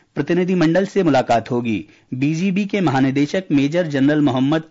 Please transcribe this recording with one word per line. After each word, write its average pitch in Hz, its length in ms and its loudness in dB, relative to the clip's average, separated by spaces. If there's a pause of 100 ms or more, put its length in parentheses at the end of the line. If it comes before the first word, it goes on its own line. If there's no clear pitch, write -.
(140)
प्रतिनिधिमंडल 180 720 2
से 196 160 -2
मुलाकात 123 480 2
होगी। 117 340 -4 (300)
बीजीबी 165 500 -2
के 202 160 -4
महानिदेशक 139 720 0
मेजर 147 340 0
जनरल 143 340 0
मोहम्मद 143 500 0